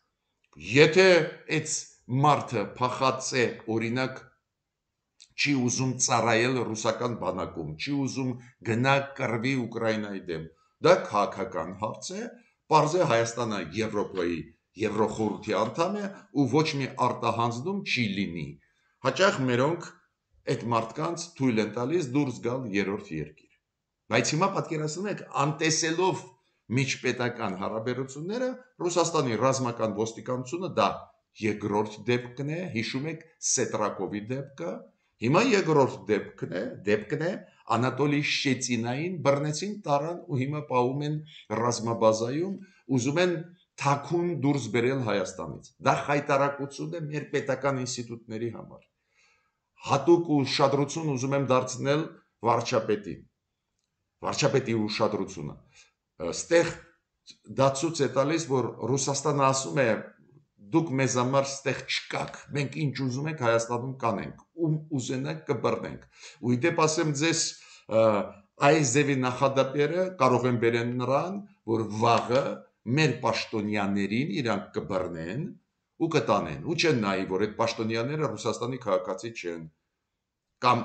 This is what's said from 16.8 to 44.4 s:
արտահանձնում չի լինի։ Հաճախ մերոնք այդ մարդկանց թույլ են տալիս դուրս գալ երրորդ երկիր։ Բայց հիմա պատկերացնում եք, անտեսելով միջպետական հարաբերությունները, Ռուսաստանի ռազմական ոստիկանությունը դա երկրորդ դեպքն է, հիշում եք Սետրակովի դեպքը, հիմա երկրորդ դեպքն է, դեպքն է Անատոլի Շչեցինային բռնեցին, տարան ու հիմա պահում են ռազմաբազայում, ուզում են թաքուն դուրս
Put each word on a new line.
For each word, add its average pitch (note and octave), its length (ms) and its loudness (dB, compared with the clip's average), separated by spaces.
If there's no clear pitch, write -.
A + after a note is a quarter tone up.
արտահանձնում A#2+ 840 -2
չի B2 280 0
լինի։ E2+ 380 -4
Հաճախ C#3 380 2
մերոնք C3 480 0
այդ B2 180 -2
մարդկանց D3 640 -2
թույլ B2+ 320 2
են G2+ 100 0
տալիս C3+ 380 -2
դուրս B2+ 320 0
գալ B2+ 260 -2
երրորդ G2 440 -2
երկիր։ D2+ 400 -10
Բայց B2 240 2
հիմա F#3 160 2
պատկերացնում D#3 580 -4
եք, F#3 140 -6
անտեսելով D#3 920 0
միջպետական A#2+ 840 -2
հարաբերությունները, C3 920 -4
Ռուսաստանի D#3+ 640 0
ռազմական B2 560 2
ոստիկանությունը C3 760 -4
դա G2 180 2
երկրորդ G#2 640 -2
դեպքն B2 500 -2
է, E3 80 -4
հիշում C3 400 -4
եք D#3+ 140 -10
Սետրակովի G#2 840 -2
դեպքը, C#3 520 -6
հիմա D3+ 220 4
երկրորդ D#3 600 4
դեպքն G2+ 500 -2
է, F#2 100 -4
դեպքն G#2+ 420 0
է F#3 100 -2
Անատոլի C3 520 2
Շչեցինային C3 960 -2
բռնեցին, D3+ 600 0
տարան D#3 420 -2
ու C#3 180 -4
հիմա C#3+ 240 -2
պահում C3 400 0
են D3+ 160 -2
ռազմաբազայում, A#2 1000 2
ուզում C3+ 320 2
են F3+ 140 2
թաքուն D#3 600 0
դուրս C3+ 320 2